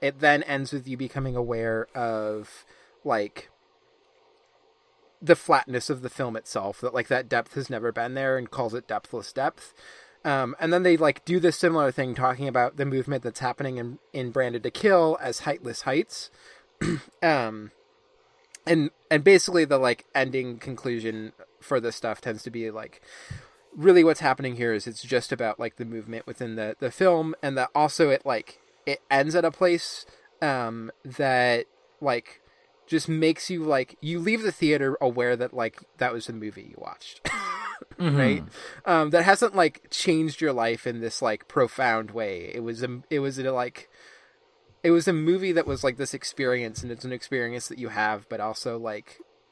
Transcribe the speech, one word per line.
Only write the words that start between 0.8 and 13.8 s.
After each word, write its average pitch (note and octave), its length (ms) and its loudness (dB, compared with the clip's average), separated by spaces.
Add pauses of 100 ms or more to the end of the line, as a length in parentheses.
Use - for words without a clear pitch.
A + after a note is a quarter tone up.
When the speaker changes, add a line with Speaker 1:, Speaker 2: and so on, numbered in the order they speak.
Speaker 1:
you C3 80 -8
becoming C3+ 400 -6
aware A2+ 580 -2
of, G#2+ 680 -6 (400)
like, A2 460 -4 (1700)
the D#3+ 140 6
flatness C3 540 -2
of C3 120 -4
the B2 80 -10
film A#2+ 260 -6
itself, G#2 460 -6
that, B2 120 -6
like, B2 140 -2
that B2+ 220 0
depth A#2 260 -2
has C3+ 140 -8
never A#2 220 -4
been A#2+ 220 -4
there, C3+ 240 0
and B2 140 -8
calls A#2 220 -4
it A#2+ 140 -8
depthless G#2 460 -8
depth. - 400 -4 (520)
Um, C3+ 340 0
and E3 140 0
then F3+ 80 4
they, F3+ 160 6
like, D3+ 260 2
do F3 160 0
this E3 160 4
similar D#3 360 2
thing, B2+ 240 -4
talking B2+ 320 0
about B2 300 2
the C#3 80 0
movement C3+ 380 -2
that's A#2 180 -8
happening C3 360 -4
in, A#2+ 220 -10 (120)